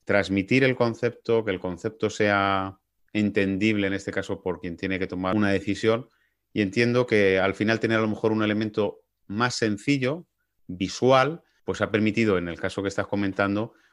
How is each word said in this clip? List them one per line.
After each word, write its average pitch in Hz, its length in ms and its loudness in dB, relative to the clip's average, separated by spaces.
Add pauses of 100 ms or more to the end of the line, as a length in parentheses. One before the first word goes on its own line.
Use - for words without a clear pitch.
transmitir 98 600 2
el 131 100 2
concepto, 117 680 -2
que 107 60 -4
el 92 100 -2
concepto 98 480 -6
sea 98 720 0 (340)
entendible, 101 760 2
en 95 60 -2
este 98 200 -6
caso, 98 300 -6
por 87 160 -4
quien 87 200 -10
tiene 95 200 -2
que 92 80 -2
tomar 92 300 -2
una 101 140 2
decisión. 104 580 0 (460)
Y 104 80 0
entiendo 120 440 2
que 98 320 4
al 95 160 0
final 110 260 0
tener 113 180 0
a 110 40 2
lo 110 60 0
mejor 107 240 0
un 110 100 0
elemento 107 600 -2 (220)
más 117 300 -2
sencillo, 131 680 -2 (400)
visual, 131 760 2 (220)
pues 95 180 -4
ha 98 80 -2
permitido, 107 480 2
en 87 100 -4
el 85 100 -8
caso 95 220 -6
que 98 80 -2
estás 98 180 -4
comentando, 101 680 -2 (180)